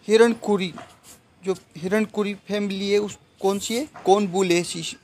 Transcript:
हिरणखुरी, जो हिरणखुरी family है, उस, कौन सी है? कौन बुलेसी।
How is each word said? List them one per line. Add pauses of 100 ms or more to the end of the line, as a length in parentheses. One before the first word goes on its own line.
हिरणखुरी, (680)
जो (220)
हिरणखुरी
family
है,
उस, (240)
कौन
सी
है? (160)
कौन
बुलेसी।